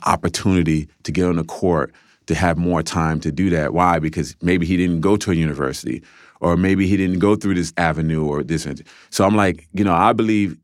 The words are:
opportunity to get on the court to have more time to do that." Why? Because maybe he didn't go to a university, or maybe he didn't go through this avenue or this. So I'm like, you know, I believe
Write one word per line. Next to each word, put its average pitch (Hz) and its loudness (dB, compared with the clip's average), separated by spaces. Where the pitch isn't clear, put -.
opportunity 80 0
to - -8
get 90 0
on 90 0
the 82 -2
court 80 -2
to 82 0
have 85 0
more 85 0
time 80 -2
to 78 -4
do 90 0
that." 78 0
Why? 87 2
Because 78 -6
maybe 87 0
he 90 0
didn't 87 0
go 98 2
to 101 -2
a 87 2
university, 71 -4
or 85 2
maybe 95 2
he 98 2
didn't 92 0
go 101 4
through 101 -2
this 85 -2
avenue 80 0
or 73 -2
this. 76 -4
So 98 2
I'm 104 2
like, 95 0
you 98 0
know, 95 2
I 95 4
believe 107 0